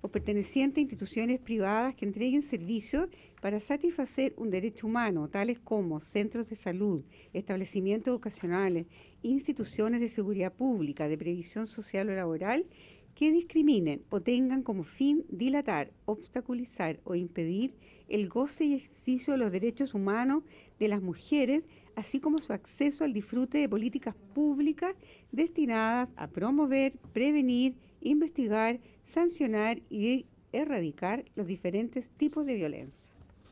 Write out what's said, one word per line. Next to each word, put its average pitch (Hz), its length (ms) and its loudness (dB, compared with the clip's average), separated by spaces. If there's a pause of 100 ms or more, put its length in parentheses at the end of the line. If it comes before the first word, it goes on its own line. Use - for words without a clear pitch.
o - 60 -6
perteneciente 208 720 0
a 302 40 4
instituciones 233 560 -2
privadas 226 560 0
que - 100 -8
entreguen 240 360 0
servicios 233 680 -2 (320)
para 202 180 -2
satisfacer 285 760 -2
un 226 120 -4
derecho 202 380 -4
humano, 214 400 0
tales 233 320 -2
como 180 400 -2
centros 214 500 -2
de 220 60 -10
salud, 185 480 -2 (300)
establecimientos 196 800 -2
educacionales, 185 760 -2 (360)
instituciones 240 760 0
de 233 100 0
seguridad 196 440 -2
pública, 165 540 -2
de 151 100 0
previsión 175 500 -4
social 208 420 -4
o 196 60 -2
laboral, 190 500 -2 (480)
que 311 180 4
discriminen 294 800 4
o 202 120 -2
tengan 254 400 2
como 196 220 -4
fin 285 460 2
dilatar, 233 600 0 (140)
obstaculizar 220 1000 -4
o 180 120 -4
impedir 175 600 -2 (320)
el 208 220 0
goce 285 360 0
y 285 100 4
ejercicio 254 580 -2
de 269 60 2
los 220 120 2
derechos 233 420 -2
humanos 233 500 2 (360)
de 220 80 4
las 202 140 0
mujeres, 269 640 2 (320)
así 220 240 -4
como 311 200 2
su - 120 -6
acceso 285 520 -2
al 285 100 2
disfrute 240 440 -2
de 294 120 4
políticas 220 460 -2 (180)
públicas 302 640 2 (360)
destinadas 240 840 0
a - 100 -8
promover, 269 640 2 (200)
prevenir, 254 600 2 (260)
investigar, 240 760 2 (260)
sancionar 233 840 0
y 233 360 0 (260)
erradicar 214 720 -2 (120)
los 208 120 -4
diferentes 202 640 -4
tipos 302 360 -2
de 262 100 -2
violencia. 151 560 -6 (400)